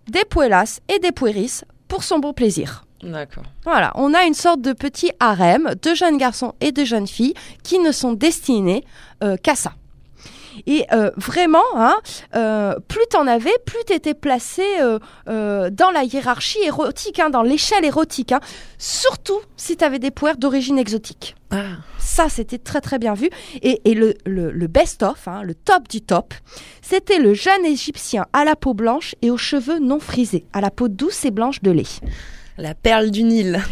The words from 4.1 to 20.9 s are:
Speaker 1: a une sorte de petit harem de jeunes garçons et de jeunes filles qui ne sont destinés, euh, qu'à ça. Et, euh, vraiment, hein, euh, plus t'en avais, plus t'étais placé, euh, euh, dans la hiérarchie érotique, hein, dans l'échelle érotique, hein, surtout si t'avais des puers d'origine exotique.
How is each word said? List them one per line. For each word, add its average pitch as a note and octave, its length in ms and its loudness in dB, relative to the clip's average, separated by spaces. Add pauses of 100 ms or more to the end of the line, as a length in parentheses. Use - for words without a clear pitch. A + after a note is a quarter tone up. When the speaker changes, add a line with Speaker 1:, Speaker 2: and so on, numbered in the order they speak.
Speaker 1:
a F4+ 120 4
une D#4 80 2
sorte E4+ 280 2
de C4 120 -2
petit - 460 -4
harem G#3 640 4
de E4 120 2
jeunes D#4+ 240 2
garçons B3+ 440 -2
et C#4+ 100 0
de C#4+ 120 0
jeunes A3 240 -2
filles B3+ 280 -2 (280)
qui F#4 160 0
ne D#4+ 120 4
sont A#3+ 220 -2
destinés, A3 680 0 (400)
euh, G3 140 0
qu'à - 180 2
ça. - 180 -6 (920)
Et, D4 260 0
euh, G#3+ 260 4
vraiment, E4 460 4 (120)
hein, B3+ 200 4 (400)
euh, G#3+ 380 0 (140)
plus A4+ 240 0
t'en D4+ 160 4
avais, A#3+ 260 2 (140)
plus A#4 180 -6
t'étais D#4 300 0
placé, C#4 480 -2 (180)
euh, A3+ 160 2 (320)
euh, G3+ 400 -2
dans E4 220 4
la D4+ 120 0
hiérarchie B3 600 -2
érotique, D4+ 560 -2
hein, D#4 100 4
dans B3 140 2
l'échelle C4+ 420 2
érotique, C#4+ 460 -2
hein, C4+ 80 2 (400)
surtout - 600 -2 (160)
si E4 220 -6
t'avais C#4 220 0
des C4+ 100 -2
puers D4 260 -2
d'origine C4+ 440 0
exotique. G#3+ 560 -6 (160)